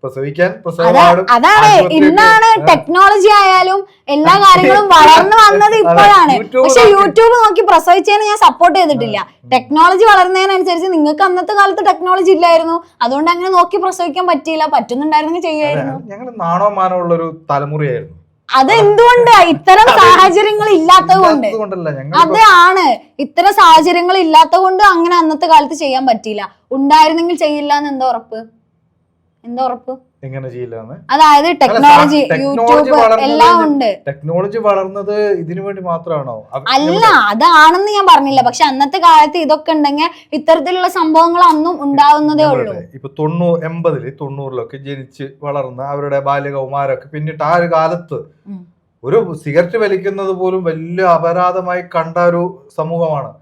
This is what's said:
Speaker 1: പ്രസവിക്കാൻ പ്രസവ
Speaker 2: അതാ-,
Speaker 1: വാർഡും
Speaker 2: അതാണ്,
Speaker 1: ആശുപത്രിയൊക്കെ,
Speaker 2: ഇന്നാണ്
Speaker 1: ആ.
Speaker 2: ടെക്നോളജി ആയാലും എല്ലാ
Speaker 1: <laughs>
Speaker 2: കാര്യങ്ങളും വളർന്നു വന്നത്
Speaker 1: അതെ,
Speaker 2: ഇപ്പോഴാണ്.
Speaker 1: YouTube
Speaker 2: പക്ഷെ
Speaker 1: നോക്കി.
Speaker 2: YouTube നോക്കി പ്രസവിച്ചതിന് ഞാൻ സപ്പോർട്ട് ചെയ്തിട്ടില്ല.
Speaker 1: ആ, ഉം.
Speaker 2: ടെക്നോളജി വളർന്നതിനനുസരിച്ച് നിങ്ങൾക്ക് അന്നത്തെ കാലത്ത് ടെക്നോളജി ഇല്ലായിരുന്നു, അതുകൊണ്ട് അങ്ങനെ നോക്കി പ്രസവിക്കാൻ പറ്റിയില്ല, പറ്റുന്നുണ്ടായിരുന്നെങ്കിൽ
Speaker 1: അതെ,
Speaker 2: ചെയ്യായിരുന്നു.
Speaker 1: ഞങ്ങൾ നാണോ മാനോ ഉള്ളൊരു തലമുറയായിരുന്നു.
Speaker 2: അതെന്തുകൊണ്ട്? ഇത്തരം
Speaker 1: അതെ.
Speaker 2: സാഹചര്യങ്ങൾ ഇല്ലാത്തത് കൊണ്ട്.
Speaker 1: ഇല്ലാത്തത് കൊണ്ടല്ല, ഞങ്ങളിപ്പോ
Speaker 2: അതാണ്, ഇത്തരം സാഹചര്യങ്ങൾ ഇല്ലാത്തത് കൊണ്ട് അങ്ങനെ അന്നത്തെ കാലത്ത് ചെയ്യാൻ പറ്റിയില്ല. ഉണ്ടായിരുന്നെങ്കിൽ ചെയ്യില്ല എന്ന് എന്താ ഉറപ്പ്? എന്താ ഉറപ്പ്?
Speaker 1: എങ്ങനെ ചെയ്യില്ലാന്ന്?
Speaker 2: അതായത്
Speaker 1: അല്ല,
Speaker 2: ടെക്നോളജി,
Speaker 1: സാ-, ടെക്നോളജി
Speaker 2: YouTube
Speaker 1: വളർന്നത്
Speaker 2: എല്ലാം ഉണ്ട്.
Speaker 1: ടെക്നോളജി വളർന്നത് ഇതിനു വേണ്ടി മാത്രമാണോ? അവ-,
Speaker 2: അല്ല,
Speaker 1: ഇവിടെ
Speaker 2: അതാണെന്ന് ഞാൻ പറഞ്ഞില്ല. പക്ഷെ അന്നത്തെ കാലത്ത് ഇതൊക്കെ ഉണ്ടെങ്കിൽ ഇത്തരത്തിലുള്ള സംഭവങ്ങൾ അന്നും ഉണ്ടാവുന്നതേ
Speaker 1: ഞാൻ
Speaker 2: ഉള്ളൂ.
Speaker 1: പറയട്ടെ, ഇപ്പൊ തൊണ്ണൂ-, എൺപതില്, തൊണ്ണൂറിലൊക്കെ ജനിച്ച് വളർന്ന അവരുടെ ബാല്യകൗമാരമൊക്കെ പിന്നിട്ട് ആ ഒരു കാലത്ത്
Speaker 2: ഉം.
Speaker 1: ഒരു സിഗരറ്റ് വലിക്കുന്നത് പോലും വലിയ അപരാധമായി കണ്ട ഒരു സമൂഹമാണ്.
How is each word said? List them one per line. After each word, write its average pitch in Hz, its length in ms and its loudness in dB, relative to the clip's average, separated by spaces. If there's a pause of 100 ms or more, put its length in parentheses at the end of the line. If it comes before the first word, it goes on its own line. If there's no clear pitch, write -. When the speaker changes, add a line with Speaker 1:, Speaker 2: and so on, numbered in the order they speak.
Speaker 1:
പ്രസവിക്കാൻ 147 500 -6 (120)
പ്രസവ 170 180 -6
Speaker 2:
അതാ-, 175 140 2
Speaker 1:
വാർഡും 175 320 4
Speaker 2:
അതാണ്, 349 360 4
Speaker 1:
ആശുപത്രിയൊക്കെ, 320 420 4
Speaker 2:
ഇന്നാണ് 440 540 4
Speaker 1:
ആ. - 40 -4
Speaker 2:
ടെക്നോളജി 381 640 2
ആയാലും 381 600 2 (200)
എല്ലാ 302 260 2
Speaker 1:
<laughs> 392 60 2
Speaker 2:
കാര്യങ്ങളും 392 480 4
വളർന്നു 330 480 4
വന്നത് 415 340 4
Speaker 1:
അതെ, 440 80 0
Speaker 2:
ഇപ്പോഴാണ്. 370 560 4
Speaker 1:
YouTube 254 300 -2
Speaker 2:
പക്ഷെ 480 160 4
Speaker 1:
നോക്കി. 440 140 6
Speaker 2:
YouTube 392 340 4
നോക്കി 440 340 2
പ്രസവിച്ചതിന് 392 600 2
ഞാൻ 415 140 -4
സപ്പോർട്ട് 349 420 2
ചെയ്തിട്ടില്ല. 233 400 -2
Speaker 1:
ആ, 180 80 -12 (160)
ഉം. - 60 -20
Speaker 2:
ടെക്നോളജി 311 540 2
വളർന്നതിനനുസരിച്ച് 370 880 0
നിങ്ങൾക്ക് 302 320 -2
അന്നത്തെ 370 300 -2
കാലത്ത് 403 320 0
ടെക്നോളജി 370 460 0
ഇല്ലായിരുന്നു, 330 520 0 (180)
അതുകൊണ്ട് 277 300 -2
അങ്ങനെ 359 180 -4
നോക്കി 359 280 0
പ്രസവിക്കാൻ 359 500 -6
പറ്റിയില്ല, 320 460 -4
പറ്റുന്നുണ്ടായിരുന്നെങ്കിൽ 302 760 -4
Speaker 1:
അതെ, 311 60 -6
Speaker 2:
ചെയ്യായിരുന്നു. 294 540 -6
Speaker 1:
ഞങ്ങൾ 233 300 -16
നാണോ 185 320 -2
മാനോ 185 260 -4
ഉള്ളൊരു 170 460 -6 (100)
തലമുറയായിരുന്നു. 143 680 -6 (380)
Speaker 2:
അതെന്തുകൊണ്ട്? 427 920 4
ഇത്തരം 381 420 4
Speaker 1:
അതെ. 466 100 2
Speaker 2:
സാഹചര്യങ്ങൾ 392 680 2
ഇല്ലാത്തത് 370 480 4
കൊണ്ട്. 359 160 2
Speaker 1:
ഇല്ലാത്തത് 226 260 -4
കൊണ്ടല്ല, 185 300 -8
ഞങ്ങളിപ്പോ 143 300 -6
Speaker 2:
അതാണ്, 359 800 2 (200)
ഇത്തരം 349 340 0
സാഹചര്യങ്ങൾ 349 640 2
ഇല്ലാത്തത് 320 420 2
കൊണ്ട് 381 240 0
അങ്ങനെ 339 340 2
അന്നത്തെ 320 300 -2
കാലത്ത് 311 260 2
ചെയ്യാൻ 269 320 -6
പറ്റിയില്ല. 214 460 -12 (200)
ഉണ്ടായിരുന്നെങ്കിൽ 311 640 0
ചെയ്യില്ല 294 380 -4
എന്ന് 294 160 -6
എന്താ 262 200 -4
ഉറപ്പ്? 226 360 -10 (1000)
എന്താ 240 180 -8
ഉറപ്പ്? 254 360 -8 (240)
Speaker 1:
എങ്ങനെ 135 260 -14
ചെയ്യില്ലാന്ന്? 117 440 -14 (180)
Speaker 2:
അതായത് 294 340 2
Speaker 1:
അല്ല, 339 200 0
Speaker 2:
ടെക്നോളജി, 285 560 4
Speaker 1:
സാ-, 262 80 -4
ടെക്നോളജി 269 320 -4
Speaker 2:
YouTube 269 360 2
Speaker 1:
വളർന്നത് 226 340 2
Speaker 2:
എല്ലാം 320 320 2
ഉണ്ട്. 269 440 -2
Speaker 1:
ടെക്നോളജി 170 500 -6
വളർന്നത് 202 720 -4
ഇതിനു 175 300 -8
വേണ്ടി 196 200 -12
മാത്രമാണോ? 160 720 -8
അവ-, 139 160 -10
Speaker 2:
അല്ല, 285 220 0
Speaker 1:
ഇവിടെ 427 140 0
Speaker 2:
അതാണെന്ന് 320 840 2
ഞാൻ 392 240 0
പറഞ്ഞില്ല. 277 260 0
പക്ഷെ 240 240 0
അന്നത്തെ 277 320 -4
കാലത്ത് 320 400 4
ഇതൊക്കെ 311 340 -2
ഉണ്ടെങ്കിൽ 302 380 -2 (240)
ഇത്തരത്തിലുള്ള 359 540 -2
സംഭവങ്ങൾ 339 540 0
അന്നും 330 420 0
ഉണ്ടാവുന്നതേ 294 600 0
Speaker 1:
ഞാൻ 294 100 0
Speaker 2:
ഉള്ളൂ. 226 200 -6
Speaker 1:
പറയട്ടെ, 170 200 -16
ഇപ്പൊ 135 160 -16 (100)
തൊണ്ണൂ-, 170 440 -2
എൺപതില്, 160 480 -6 (100)
തൊണ്ണൂറിലൊക്കെ 135 560 -12
ജനിച്ച് 139 460 -16 (200)
വളർന്ന 135 380 -10
അവരുടെ 143 380 -6
ബാല്യകൗമാരമൊക്കെ 139 880 -6
പിന്നിട്ട് 151 360 -10
ആ 160 140 0
ഒരു 175 80 -2
കാലത്ത് 165 500 -4 (320)
Speaker 2:
ഉം. 180 200 -20 (360)
Speaker 1:
ഒരു 180 400 -4
സിഗരറ്റ് 170 340 -4
വലിക്കുന്നത് 196 540 -6
പോലും 185 320 -6
വലിയ 170 400 -8
അപരാധമായി 180 800 -2
കണ്ട 170 360 -8
ഒരു 175 500 -4 (100)
സമൂഹമാണ്. 156 640 -8